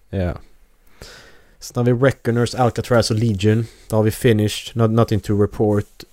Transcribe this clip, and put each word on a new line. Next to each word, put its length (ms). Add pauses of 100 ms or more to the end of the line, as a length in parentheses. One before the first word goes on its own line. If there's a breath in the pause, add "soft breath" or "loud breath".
Ja. 240 (1300 loud breath)
Sen 160
har 80 (100)
vi 140
Reckoners, 480
Alcatraz 560
och 60
Legion. 480 (240 loud breath)
Där 80
har 60
vi 80
finished. 640
Not-, 160
nothing 280
to 220
report, 720